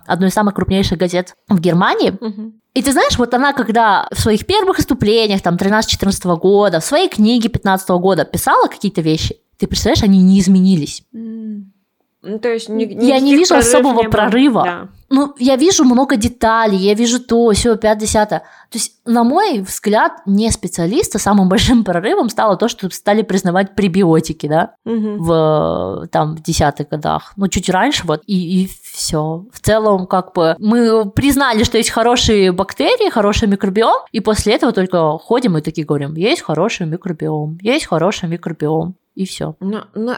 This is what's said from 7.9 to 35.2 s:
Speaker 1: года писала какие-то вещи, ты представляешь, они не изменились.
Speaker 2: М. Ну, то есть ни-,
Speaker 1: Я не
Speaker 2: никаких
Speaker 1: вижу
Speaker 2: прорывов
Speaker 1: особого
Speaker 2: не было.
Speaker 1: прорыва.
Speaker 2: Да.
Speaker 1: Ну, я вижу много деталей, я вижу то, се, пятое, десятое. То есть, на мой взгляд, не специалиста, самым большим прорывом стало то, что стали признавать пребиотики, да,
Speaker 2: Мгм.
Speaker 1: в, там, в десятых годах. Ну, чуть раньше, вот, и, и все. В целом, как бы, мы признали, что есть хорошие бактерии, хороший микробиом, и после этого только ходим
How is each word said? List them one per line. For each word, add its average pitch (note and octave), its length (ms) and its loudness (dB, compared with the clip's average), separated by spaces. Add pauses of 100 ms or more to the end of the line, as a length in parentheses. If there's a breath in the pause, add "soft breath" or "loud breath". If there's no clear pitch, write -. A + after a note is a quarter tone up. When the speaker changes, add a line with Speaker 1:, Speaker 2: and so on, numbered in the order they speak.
Speaker 1:
года F3 240 2
писала E4 440 0
какие-то - 340 -4
вещи, D#3 360 -2 (200)
ты - 100 -4
представляешь, - 360 0
они G3 180 4
не F#3+ 180 6
изменились. F#3 640 2 (100)
Speaker 2:
М. A3 600 -14 (500)
Ну, G#3 140 -8
то A#3 160 -4
есть A3+ 160 -8
ни-, A3 140 -2
Speaker 1:
Я A#3+ 360 2
не C#4 120 2
Speaker 2:
никаких C#4 80 6
Speaker 1:
вижу F#4 160 4
Speaker 2:
прорывов A#3+ 180 4
Speaker 1:
особого B3+ 280 4
Speaker 2:
не - 20 4
было. A3 80 -4
Speaker 1:
прорыва. A3+ 520 2
Speaker 2:
Да. F3+ 240 -6 (220)
Speaker 1:
Ну, C#4 300 0
я C4 160 2
вижу D#4+ 280 2
много B3+ 340 2
деталей, A3+ 600 0
я G3 160 2
вижу A#3 260 0
то, A#3 340 2
се, A3+ 220 2
пятое, G#3+ 260 0
десятое. G#3 380 0 (300 loud breath)
То - 80 -10
есть, - 140 -6 (140)
на A#3 180 2
мой D4+ 380 2
взгляд, A3 500 0 (160)
не G#3 240 0
специалиста, G3+ 680 -4
самым G3 320 2
большим A3+ 340 2
прорывом A3+ 460 0
стало G#3 280 0
то, C4 100 0
что F#3+ 240 -6
стали G#3+ 320 0
признавать F#3 520 -2
пребиотики, E3 720 0
да, D#3+ 280 0 (100)
Speaker 2:
Мгм. G#3+ 380 -4
Speaker 1:
в, D#3 880 0
там, D#3+ 240 -2
в D#3+ 80 -16
десятых D3 460 -2
годах. D#3 480 -6
Ну, G3 100 -2
чуть F#3 220 -4
раньше, G3 360 0
вот, D#3 220 -2
и, F#3 380 -2
и F#3 40 -10 (240)
все. D#3+ 580 -6
В - 80 -20
целом, G#3 460 0
как F#3 280 -4
бы, E3 260 0
мы A3 500 2
признали, B3+ 540 0
что A#3 160 0
есть A#3 100 -2
хорошие A3+ 600 2
бактерии, D#4+ 580 0
хороший G#3+ 380 0
микробиом, G3+ 480 0 (160)
и - 80 -4
после G#3+ 340 0
этого C#4+ 200 0
только E3+ 440 0
ходим A3+ 400 0